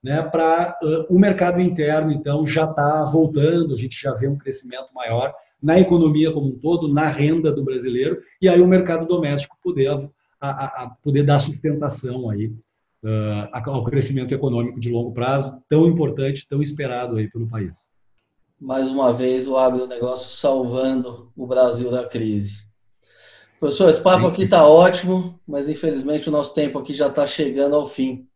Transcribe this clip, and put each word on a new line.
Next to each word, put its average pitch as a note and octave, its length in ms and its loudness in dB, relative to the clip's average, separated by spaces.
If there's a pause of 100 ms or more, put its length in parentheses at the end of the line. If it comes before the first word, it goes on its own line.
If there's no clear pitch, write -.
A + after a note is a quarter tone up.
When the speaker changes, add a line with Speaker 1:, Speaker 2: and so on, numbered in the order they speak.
Speaker 1:
né, C#3+ 180 -2
pra, E3 600 0
ah, D#3+ 280 -2
o F3+ 80 4
mercado F#3 420 4
interno, D#3 520 0
então, C#3+ 340 -2
já D#3 220 0
tá D3+ 380 0
voltando, D3+ 680 2
a A#2 40 -4
gente A2+ 220 -8
já A#2 140 -6
vê A#2 140 -4
um C#3 100 -4
crescimento C3 560 -12
maior B2 400 -4 (280)
na D#3+ 180 4
economia D#3+ 520 4
como C#3+ 160 -2
um B2 120 -6
todo, D#3 320 -2
na D3 160 2
renda D3+ 440 0
do C3+ 120 -4
brasileiro, C3 560 -4 (220)
e F#3 60 4
aí F3+ 140 6
o F3+ 60 8
mercado F3 380 2
doméstico D3+ 580 -4
poder, C3+ 260 0
a, C#3 600 -8
a, C3+ 340 -10
a A#2+ 60 -14 (140)
poder C#3+ 200 2
dar C#3+ 160 4
sustentação C3 920 -4
aí, G#2+ 220 -4 (520)
ah, G#2+ 500 -4
a, A#2+ 160 -8
ao C3 140 -4
crescimento C3 500 -2
econômico B2 460 -4
de A#2 100 -6
longo A#2 220 -4
prazo, C3 460 -4 (120)
tão D#3+ 180 6
importante, C#3 600 -2
tão C#3+ 140 -4
esperado B2+ 560 -6
aí G#2+ 100 -2
pelo A#2 200 -8
país. G#2+ 440 -10 (680)
Speaker 2:
Mais C3 300 -4
uma C3 220 2
vez, B2+ 360 0
o C3 100 -2
agronegócio B2+ 720 -2
salvando B2+ 1080 -4
o C3 120 -10
Brasil B2 420 2
da B2 160 -4
crise. G#2 640 -6 (880)
Professor, D#3+ 300 2
esse D#3 120 4
papo F#3 260 4
Speaker 1:
Sim. E3+ 60 0
Speaker 2:
aqui F#3+ 140 0
tá E3 200 8
ótimo, F3+ 800 6
mas C#3+ 220 -6
infelizmente D3+ 600 -4
o - 20 -2
nosso D3 220 -2
tempo C#3+ 260 -2
aqui C#3+ 140 -10
já C#3 160 0
tá C#3+ 160 0
chegando C#3 500 -2
ao C#3+ 120 0
fim. C3 480 -6